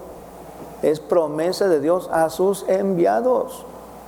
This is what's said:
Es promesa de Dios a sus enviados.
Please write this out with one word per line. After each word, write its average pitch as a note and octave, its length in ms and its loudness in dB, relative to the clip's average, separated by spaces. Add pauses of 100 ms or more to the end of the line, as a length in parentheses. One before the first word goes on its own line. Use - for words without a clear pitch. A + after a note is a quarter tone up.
(840)
Es D#3 160 4
promesa E3 720 0
de D#3+ 120 4
Dios E3+ 320 0
a D#3+ 160 2
sus F#3 400 0
enviados. G3 960 2 (440)